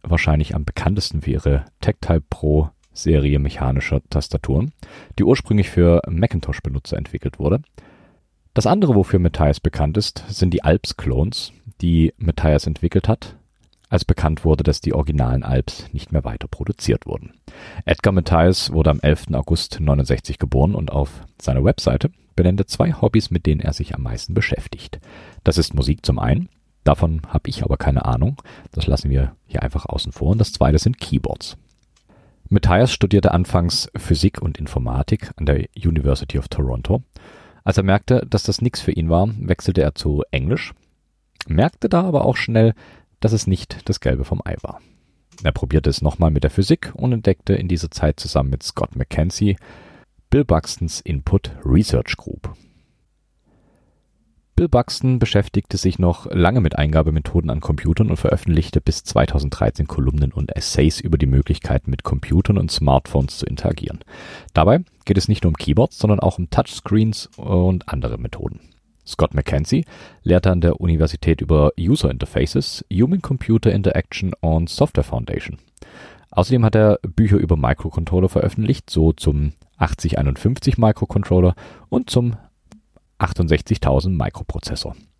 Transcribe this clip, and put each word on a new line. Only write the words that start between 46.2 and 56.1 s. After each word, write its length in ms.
mit 120
der 80
Physik 440
und 180
entdeckte 400
in 160
dieser 220
Zeit 280
zusammen 300
mit 140
Scott 340
McKenzie 600
Bill 160
Buxtons 560
Input 480
Research 540
Group. 400
Bill 120
Buxton 500
beschäftigte 600
sich 200
noch 280